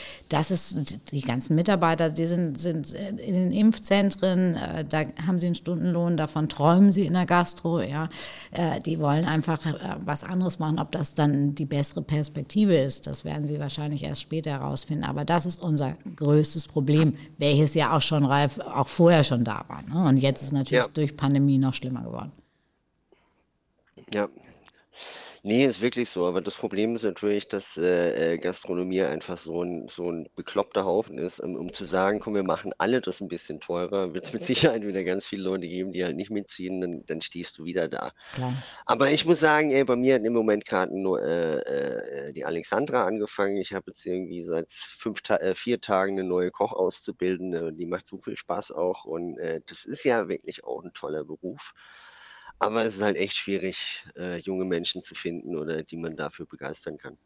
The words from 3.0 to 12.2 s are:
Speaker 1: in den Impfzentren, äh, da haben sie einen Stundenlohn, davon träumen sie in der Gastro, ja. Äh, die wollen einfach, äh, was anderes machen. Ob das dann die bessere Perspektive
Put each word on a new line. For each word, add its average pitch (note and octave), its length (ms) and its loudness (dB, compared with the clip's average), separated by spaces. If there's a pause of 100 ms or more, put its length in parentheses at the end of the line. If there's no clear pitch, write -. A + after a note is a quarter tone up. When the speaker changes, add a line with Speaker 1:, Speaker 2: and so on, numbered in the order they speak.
Speaker 1:
in G#3+ 260 -6
den F3+ 160 2
Impfzentren, F#3+ 1040 4
äh, D#3+ 300 -4
da D3+ 180 0 (240)
haben F3+ 120 2
sie F3 80 0
einen E3+ 80 0
Stundenlohn, E3+ 600 0
davon D3+ 320 0
träumen F3+ 420 8
sie F#3 140 4
in D#3 80 0
der F3+ 140 2
Gastro, F3 540 2
ja. D3+ 280 -4 (420)
Äh, E3 280 0
die D#3+ 200 -2
wollen D3+ 260 2
einfach, D#3 420 0
äh, D3+ 60 0 (300)
was D3 200 -2
anderes F3+ 340 0
machen. D#3 220 0
Ob E3 120 -4
das D#3 220 -2
dann C#3+ 400 4
die D3+ 120 -4
bessere C#3+ 360 -2
Perspektive D3+ 760 2